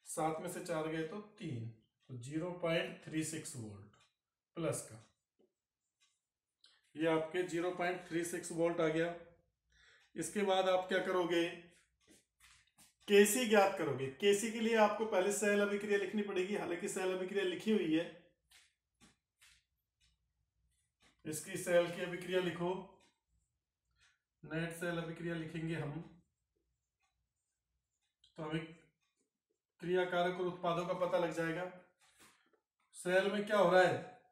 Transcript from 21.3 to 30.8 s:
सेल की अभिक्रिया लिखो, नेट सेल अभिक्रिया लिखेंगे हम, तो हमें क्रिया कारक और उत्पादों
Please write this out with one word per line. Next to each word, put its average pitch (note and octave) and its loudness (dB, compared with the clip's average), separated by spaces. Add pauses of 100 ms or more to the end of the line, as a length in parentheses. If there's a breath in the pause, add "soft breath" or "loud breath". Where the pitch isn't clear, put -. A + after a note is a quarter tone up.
सेल E3+ 4
की F3+ -6
अभिक्रिया F3 -2
लिखो, F3 -2 (1700 soft breath)
नेट D#3+ -6
सेल F3 -4
अभिक्रिया E3 -6
लिखेंगे D#3+ -6
हम, C#3+ -6 (2250)
तो D#3+ -8
हमें D#3+ -4 (1160)
क्रिया F3+ 2
कारक F3+ 0
और F3+ -2
उत्पादों E3+ -2